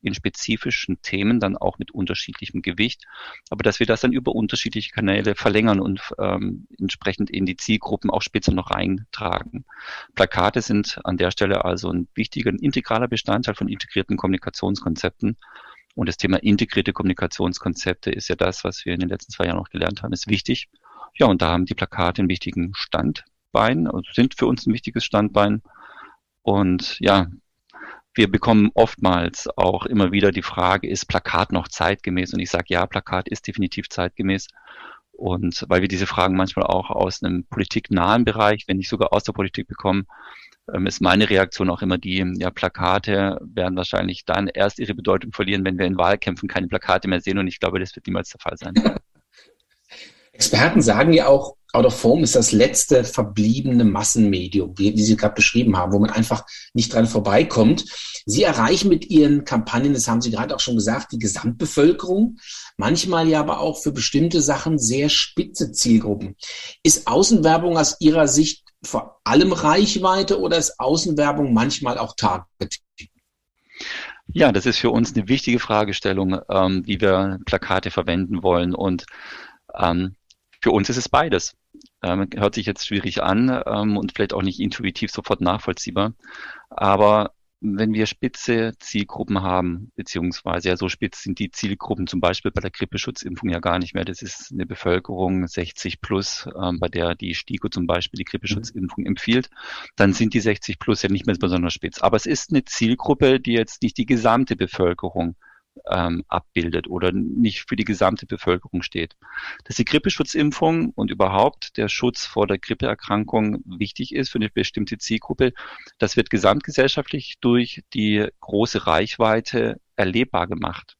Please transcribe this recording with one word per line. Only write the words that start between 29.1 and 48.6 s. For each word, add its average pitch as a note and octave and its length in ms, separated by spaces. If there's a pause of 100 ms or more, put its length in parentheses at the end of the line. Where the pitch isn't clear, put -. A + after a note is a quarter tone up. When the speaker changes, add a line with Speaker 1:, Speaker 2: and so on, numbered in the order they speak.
Speaker 1:
auch - 280
immer G2+ 260
wieder G2 200
die F2+ 100
Frage, F2+ 480
ist - 160
Plakat - 480
noch E2+ 160
zeitgemäß? F2+ 640
Und F2+ 80
ich F2 80
sag, F2 200
ja, F2+ 160
Plakat - 440
ist - 180
definitiv - 420
zeitgemäß. F#2+ 580 (640)
Und F2+ 580
weil F2+ 120
wir G2 60
diese F#2 200
Fragen F#2 280
manchmal F#2+ 300
auch F#2 240
aus - 340
einem F2+ 220
politiknahen G#2 800
Bereich, G#2+ 420
wenn F#2+ 100
nicht F#2+ 120
sogar G2+ 240
aus G2+ 100
der - 80
Politik G2 360
bekommen, G2 400 (640)
ähm, F#2 140
ist - 120
meine F#2+ 300
Reaktion F#2+ 400
auch F2 120
immer F#2 160
die, F#2 280 (120)
ja, F2+ 140
Plakate G2 920
werden F#2 340
wahrscheinlich F#2 480
dann F#2 220
erst G2+ 320
ihre G#2+ 140
Bedeutung F2+ 380
verlieren, G2 320
wenn F#2 140
wir F#2 80
in F#2 120
Wahlkämpfen F2+ 520
keine F2+ 180
Plakate F#2+ 400
mehr F2+ 140
sehen. G2 160
Und F#2 100
ich - 140
glaube, F#2 180
das F#2 160
wird - 120
niemals F#2 240
der - 100
Fall - 160
sein. - 160